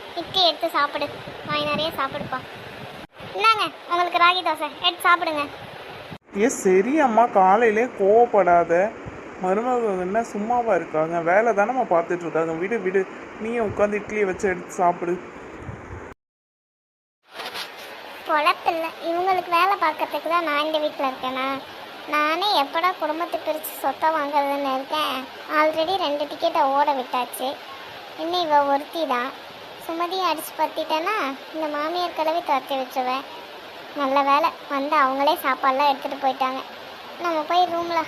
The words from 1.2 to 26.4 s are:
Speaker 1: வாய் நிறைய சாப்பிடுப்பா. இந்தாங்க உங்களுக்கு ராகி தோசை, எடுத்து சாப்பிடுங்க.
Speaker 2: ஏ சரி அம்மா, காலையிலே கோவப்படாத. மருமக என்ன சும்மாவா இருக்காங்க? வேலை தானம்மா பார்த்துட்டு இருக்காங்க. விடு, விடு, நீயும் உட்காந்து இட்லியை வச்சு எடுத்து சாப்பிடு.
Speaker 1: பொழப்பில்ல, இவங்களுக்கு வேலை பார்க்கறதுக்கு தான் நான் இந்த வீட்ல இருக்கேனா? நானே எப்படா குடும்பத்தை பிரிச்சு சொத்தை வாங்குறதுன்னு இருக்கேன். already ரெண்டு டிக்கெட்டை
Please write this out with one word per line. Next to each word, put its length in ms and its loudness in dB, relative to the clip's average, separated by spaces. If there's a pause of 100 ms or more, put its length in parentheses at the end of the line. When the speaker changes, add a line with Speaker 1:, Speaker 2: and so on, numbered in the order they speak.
Speaker 1:
வாய் 220 -2
நிறைய 280 -2
சாப்பிடுப்பா. 400 -4 (1000)
இந்தாங்க 280 4 (260)
உங்களுக்கு 340 2
ராகி 220 6
தோசை, 220 -2 (180)
எடுத்து 220 0
சாப்பிடுங்க. 360 2 (1000)
Speaker 2:
ஏ 60 6 (140)
சரி 320 4 (120)
அம்மா, 180 6 (160)
காலையிலே 440 6 (140)
கோவப்படாத. 760 6 (720)
மருமக 440 0 (180)
என்ன 120 0 (140)
சும்மாவா 480 0
இருக்காங்க? 360 -2 (140)
வேலை 280 6
தானம்மா 260 2 (100)
பார்த்துட்டு 320 2
இருக்காங்க. 340 0
விடு, 240 0
விடு, 160 2 (420)
நீயும் 280 -2
உட்காந்து 300 2
இட்லியை 300 -2
வச்சு 220 -2
எடுத்து 280 -6
சாப்பிடு. 340 2 (3250)
Speaker 1:
பொழப்பில்ல, 580 0 (220)
இவங்களுக்கு 500 0
வேலை 240 4
பார்க்கறதுக்கு 520 -2
தான் 140 2
நான் 180 0
இந்த 180 0
வீட்ல 260 -2
இருக்கேனா? 360 -4 (680)
நானே 340 2 (140)
எப்படா 280 0 (120)
குடும்பத்தை 440 -2
பிரிச்சு 260 -4 (100)
சொத்தை 340 0
வாங்குறதுன்னு 600 0
இருக்கேன். 400 -2 (420)
already 360 2 (100)
ரெண்டு 260 0
டிக்கெட்டை 320 0 (140)